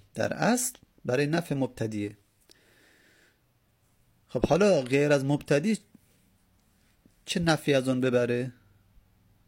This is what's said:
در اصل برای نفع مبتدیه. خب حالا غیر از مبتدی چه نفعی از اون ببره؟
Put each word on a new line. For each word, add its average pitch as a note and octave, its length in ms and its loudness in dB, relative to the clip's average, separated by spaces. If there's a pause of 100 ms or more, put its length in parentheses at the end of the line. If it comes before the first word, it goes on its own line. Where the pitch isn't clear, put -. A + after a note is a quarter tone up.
(140)
در - 180 -2
اصل A#3+ 460 -2 (260)
برای C3 220 0
نفع D#3+ 280 -4
مبتدیه. A2 600 -6 (2250)
خب - 160 -2
حالا F3 360 4
غیر C#3 300 2
از C#3 120 2
مبتدی D3 540 0 (1500)
چه - 160 -4
نفعی D#3 340 2
از C3 140 2
اون B2+ 120 0
ببره؟ B2 520 0 (960)